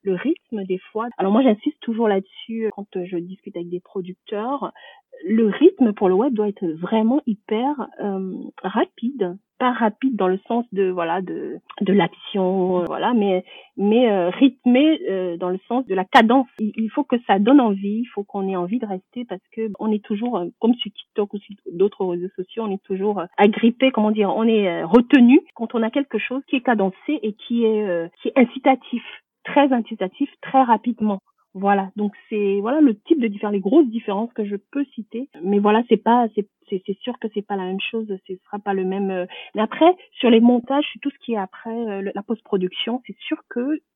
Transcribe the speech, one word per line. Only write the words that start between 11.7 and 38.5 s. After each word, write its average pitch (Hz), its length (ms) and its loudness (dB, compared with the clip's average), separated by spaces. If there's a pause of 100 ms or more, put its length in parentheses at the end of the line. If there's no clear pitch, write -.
de 190 100 0
l'action, 185 880 0
euh, 175 80 -2
voilà, 175 260 -2
mais, 196 300 2 (320)
mais, 220 340 4
euh, 185 200 0
rythmé, 269 800 4
euh, 185 260 -4
dans 180 140 -4
le 190 180 -4
sens 247 200 -2
de 196 60 -4
la 190 120 -2
cadence. 240 420 2 (120)
Il, 214 180 -4
il 220 120 -4
faut 294 140 -4
que 247 140 -2 (100)
ça 226 120 2
donne 254 200 6
envie, 208 440 0
il - 20 -4
faut 202 180 -10
qu'on 196 240 -6
ait 190 80 -4
envie 180 240 -4
de 226 60 -6
rester 202 400 -10
parce 196 160 -12 (100)
que 226 180 -6 (100)
on 220 120 -2
est 208 100 -2
toujours, 226 360 -4
euh, 175 80 -4 (160)
comme 240 140 2
sur 208 140 -10
TikTok - 440 -6
ou 208 60 -8
sur - 140 -18 (200)
d'autres 190 320 0
réseaux 180 320 -4
sociaux, 190 260 -10
on 208 80 -4
est 196 120 -6
toujours, 196 360 -4
euh, 165 60 -6 (100)
agrippé, 233 560 4
comment 214 200 0
dire, 208 220 0
on 220 120 0
est, 214 240 2
euh, 170 160 -4
retenu 247 560 8 (140)
quand 233 200 -10
on 226 80 0
a 220 60 -2
quelque 269 300 -2
chose 262 280 -6
qui - 80 -4
est 247 60 -2
cadencé 214 600 -2
et 214 120 -4
qui 233 320 -2
est, 214 200 0
euh, 170 220 -4 (140)
qui 240 80 -4
est - 100 0
incitatif, 254 640 0 (400)
très 277 300 2
incitatif, 220 560 -4 (100)
très 269 240 2
rapidement. 214 560 0 (360)
Voilà, 196 420 0
donc 208 160 -4 (160)
c'est, 202 320 0
voilà 254 180 -2
le 262 180 6
type 330 220 0
de 226 80 0
diffé-, 208 240 -4
les 202 80 0
grosses 240 300 4
différences 220 440 -4
que 214 120 -4
je 202 100 -6
peux 277 380 -6
citer. 233 360 -12 (120)
Mais 202 160 2
voilà, 220 320 4
c'est 220 80 4
pas, 233 380 2
c'est, 208 120 -2 (220)
c'est, 190 160 -6
c'est 196 140 -6
sûr 240 180 -10
que 220 160 -10
c'est 208 80 -4
pas 208 140 -6
la 185 100 -6
même 190 160 -6
chose, 226 240 -6 (220)
ce 190 60 -10 (120)
sera 208 140 -12